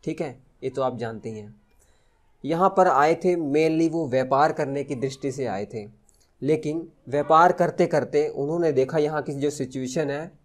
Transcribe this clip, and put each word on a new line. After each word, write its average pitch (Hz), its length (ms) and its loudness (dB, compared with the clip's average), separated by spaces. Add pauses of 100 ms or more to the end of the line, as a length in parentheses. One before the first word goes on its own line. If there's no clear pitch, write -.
ठीक 160 160 -6
है, 139 180 -8 (260)
ये 131 60 -4
तो 135 120 -4
आप 127 160 -4
जानते 113 300 -8
ही 110 100 -10
हैं। 104 220 -18 (840)
यहाँ 175 320 0
पर 185 120 6
आए 151 260 4
थे 180 220 2
mainly 160 560 2
वो 160 160 -2
व्यापार 131 440 2
करने 143 320 -4
की 143 100 -6
दृष्टि 131 380 -4
से 127 140 -6
आए 101 280 -6
थे, 104 140 -10 (540)
लेकिन 151 460 -2 (200)
व्यापार 160 440 6
करते 175 340 2
करते 151 420 0
उन्होंने 156 440 -2
देखा 131 260 2
यहाँ 151 240 0
की 156 100 -8
जो 139 180 -2
सिचुएशन 135 600 -4
है 151 220 -8 (120)